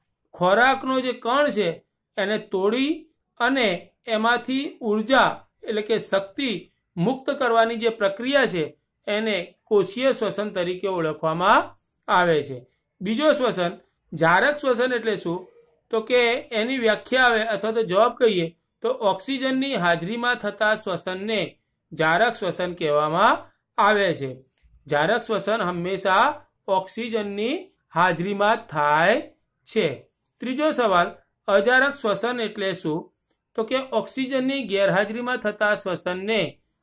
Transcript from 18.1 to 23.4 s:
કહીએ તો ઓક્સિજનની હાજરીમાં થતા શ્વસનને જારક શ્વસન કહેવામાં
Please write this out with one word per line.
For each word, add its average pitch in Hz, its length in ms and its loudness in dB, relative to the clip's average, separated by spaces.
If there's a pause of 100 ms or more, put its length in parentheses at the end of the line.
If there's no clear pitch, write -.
કહીએ 180 400 2 (240)
તો 226 80 -2
ઓક્સિજનની 262 840 -2
હાજરીમાં 190 640 0
થતા 214 380 0
શ્વસનને 190 800 -4 (380)
જારક 165 420 2
શ્વસન 180 400 -4
કહેવામાં 165 800 2 (260)